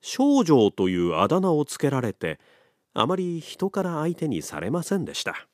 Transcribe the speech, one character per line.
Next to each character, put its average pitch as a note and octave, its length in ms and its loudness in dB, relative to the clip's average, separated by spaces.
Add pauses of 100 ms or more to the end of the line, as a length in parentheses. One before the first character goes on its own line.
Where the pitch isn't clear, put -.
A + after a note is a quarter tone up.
少 C4+ 440 2
女 B2+ 260 6
と F#2+ 180 0
い F#2 100 0
う F2 180 0
あ F#2+ 100 4
だ E3+ 140 2
名 F#3 120 2
を D3+ 120 2
つ - 140 -10
け C#3+ 120 0
ら C3+ 100 0
れ A2+ 120 -4
て、 D#2 260 -6 (560)
あ A2 120 0
ま F3 100 -2
り F3 240 -4
人 - 300 -6
か G3 120 -4
ら E3+ 180 -4
相 E3+ 140 -2
手 E3 140 -4
に F2 140 -2
さ D3+ 180 -10
れ F#2 100 -6
ま E3+ 140 -4
せ - 120 -2
ん E3 80 -2
で C#2+ 100 -12
し - 100 -8
た。 - 300 -10